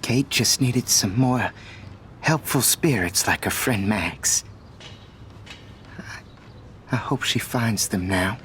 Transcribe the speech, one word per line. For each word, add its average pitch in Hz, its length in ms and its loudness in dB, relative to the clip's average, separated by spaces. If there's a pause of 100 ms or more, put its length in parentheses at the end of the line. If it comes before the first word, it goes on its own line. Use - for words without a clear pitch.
Kate 131 300 2
just - 300 4
needed 123 280 2
some 98 300 2
more 127 340 4 (680)
helpful 151 420 2
spirits 101 640 2
like - 180 0
her 101 60 0
friend 101 380 0
Max. 87 560 0 (1500)
I, - 220 -12 (720)
I 127 40 0
hope 127 260 0
she - 160 0
finds 113 500 0
them 92 200 0
now. 95 360 0